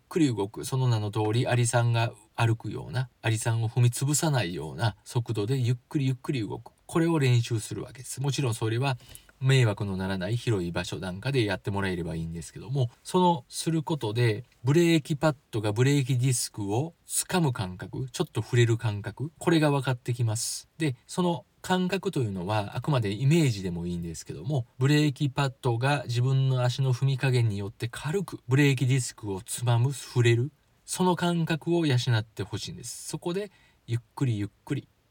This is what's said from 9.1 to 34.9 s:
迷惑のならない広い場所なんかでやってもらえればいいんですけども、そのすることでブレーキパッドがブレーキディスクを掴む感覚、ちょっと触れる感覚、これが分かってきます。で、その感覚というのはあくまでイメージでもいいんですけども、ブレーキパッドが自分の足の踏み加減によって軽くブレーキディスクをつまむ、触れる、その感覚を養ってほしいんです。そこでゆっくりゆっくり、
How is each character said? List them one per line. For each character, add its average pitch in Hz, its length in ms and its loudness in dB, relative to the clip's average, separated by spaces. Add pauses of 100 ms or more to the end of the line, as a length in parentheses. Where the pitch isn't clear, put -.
迷 131 260 6
惑 101 180 0
の 95 120 -4
な 95 120 -4
ら 95 100 -2
な 90 100 -4
い 120 80 -2
広 101 300 0
い 87 60 -4
場 87 120 -2
所 90 140 -8
な 92 120 -6
ん 95 100 -10
か 131 100 -6
で 127 140 2
や 98 120 -2
っ - 40 -6
て - 100 -6
も 98 100 -2
ら 95 100 0
え 90 60 -2
れ 85 60 -4
ば 82 140 -4
い 82 60 -4
い - 20 -4
ん 82 80 -8
で 82 100 -10
す - 100 -16
け - 80 -14
ど 95 100 -12
も、 131 200 0 (140)
そ 185 160 0
の 170 280 2
す - 220 -6
る 160 120 0
こ 165 140 -2
と 107 160 -4
で 113 320 0 (200)
ブ 139 100 4
レ 170 220 6
ー 156 40 4
キ 156 160 -4
パ 160 140 2
ッ - 60 -4 (140)
ド 110 100 -4
が 104 120 -2
ブ 120 120 2
レ 143 140 4
ー 135 60 2
キ 131 140 0
デ 131 100 2
ィ 131 40 2
ス - 180 -2
ク 101 240 -4
を 156 200 -2 (120)
掴 - 340 -2
む 143 120 2
感 92 240 -6
覚、 123 340 -8
ち - 120 -8
ょ - 20 0
っ - 80 -20
と 117 100 -4
触 - 140 -2
れ 120 100 6
る 113 120 2
感 104 220 -4
覚、 104 380 -8
こ - 120 0
れ 160 100 6
が 151 100 4
分 139 120 0
か 131 100 -2
っ 123 40 -2
て 123 160 -6
き 120 120 0
ま 110 120 0
す。 - 320 -8 (100)
で、 147 180 -2 (100)
そ - 160 -2
の 175 220 0 (160)
感 185 280 0
覚 196 220 -2
と 147 100 -2
い 117 60 0
う 101 60 -4
の 90 140 -4
は 104 300 -2
あ 127 40 -6
く 156 100 -2
ま 131 100 4
で 101 120 0
イ 131 140 0
メ 160 180 6
ー 127 60 4
ジ 101 120 -4
で 92 80 -4
も 85 160 -6
い 87 60 -4
い 87 40 -4
ん 85 60 -6
で 85 120 -8
す - 100 -14
け - 80 -12
ど 73 120 -12
も、 127 220 -2 (120)
ブ 131 100 2
レ 151 180 4
ー 143 60 0
キ 147 160 -2
パ 139 180 0
ッ 127 140 -4
ド 120 160 0
が 135 300 0
自 120 160 0
分 135 260 2
の 127 140 2
足 123 200 0
の 131 120 2
踏 135 120 -2
み 135 120 0
加 135 120 2
減 123 180 4
に 101 100 -2
よ 101 100 -4
っ - 40 -12
て - 160 -8
軽 156 360 -4
く - 240 -12
ブ 131 80 4
レ 143 140 6
ー 135 60 4
キ 131 100 0
デ 131 100 4
ィ 127 40 2
ス - 140 -6
ク 101 180 -8
を 95 100 -8
つ - 220 -8
ま 120 140 4
む、 131 140 2
触 - 300 -2
れ 120 120 6
る、 127 160 0 (340)
そ - 200 -2
の 180 120 4
感 175 280 0
覚 165 320 0
を 170 80 2
養 139 120 4
っ 120 280 0
て - 180 -10
ほ 120 160 -8
し - 100 -10
い - 40 -12
ん - 40 -14
で - 80 -16
す。 - 220 -14
そ 160 120 -8
こ 175 160 -6
で 202 180 -6 (340)
ゆ 117 100 -4
っ - 20 -2 (180)
く 139 100 0
り 110 120 0
ゆ 101 80 -4
っ - 20 -8 (160)
く 147 100 -4
り、 - 140 -10 (220)